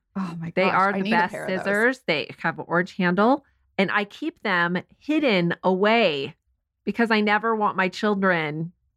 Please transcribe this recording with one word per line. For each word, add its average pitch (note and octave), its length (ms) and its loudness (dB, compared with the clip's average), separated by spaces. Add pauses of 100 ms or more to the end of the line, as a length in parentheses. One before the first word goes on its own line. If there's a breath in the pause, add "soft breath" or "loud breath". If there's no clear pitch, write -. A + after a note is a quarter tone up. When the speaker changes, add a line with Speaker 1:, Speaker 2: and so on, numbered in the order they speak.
(160)
Speaker 1:
Oh F3+ 240 -6
my E3 160 -10
Speaker 2:
They F#3 100 2
Speaker 1:
gosh, F#3 80 2
Speaker 2:
are F#3+ 160 2
Speaker 1:
I G3+ 80 -2
Speaker 2:
the G3 60 -4
Speaker 1:
need G3+ 100 -2
a F3 40 2
Speaker 2:
best F3 160 0
Speaker 1:
pair - 100 -10
of - 60 -6
those. F#3+ 100 -4
Speaker 2:
scissors. A3 480 0
They D3+ 320 -2
have D#3+ 180 -4
an - 100 -12
orange F3 280 -2
handle. G3+ 500 2 (320)
And F#3+ 140 0
I G#3 140 0
keep - 380 -10
them F3+ 380 0 (160)
hidden A3 640 0
away F#3+ 720 2 (500)
because A3 260 0
I G#3+ 100 4
never G#3+ 340 0
want G#3 220 -2
my F#3 120 0
children F3 800 0 (260)